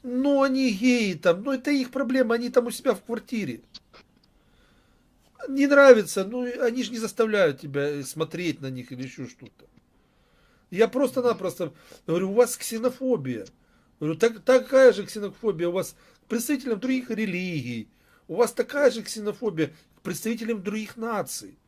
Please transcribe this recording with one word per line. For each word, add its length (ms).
Ну, 400
они 280
геи, 440
там, 300
ну, 80
это 180
их 200
проблема, 440
они 160
там 160
у 40
себя 240
в 80
квартире. 580
Не 180
нравится, 580
ну, 220
они 200
же 100
не 60
заставляют 640
тебя, 280
э, 140
смотреть 580
на 100
них 220
или 100
ещё 240
что-то». 380
Я 180
просто-напросто 840
говорю: 240
«У 40
вас 220
ксенофобия». 880
Говорю: 180
«Так, 220
такая 520
же 120
ксенофобия 640
у 40
вас 240
к 40
представителям 520
других 300
религий, 760
у 80
вас 160
такая 380
же 120
ксенофобия 680
к 60
представителям 600
других 340
наций. 600